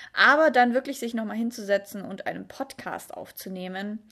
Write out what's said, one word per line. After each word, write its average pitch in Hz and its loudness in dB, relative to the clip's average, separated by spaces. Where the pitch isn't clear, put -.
Aber 285 6
dann 247 6
wirklich 269 -2
sich 233 -6
nochmal 220 -4
hinzusetzen 202 -2
und 185 -10
einen 190 -6
Podcast - -10
aufzunehmen 190 -8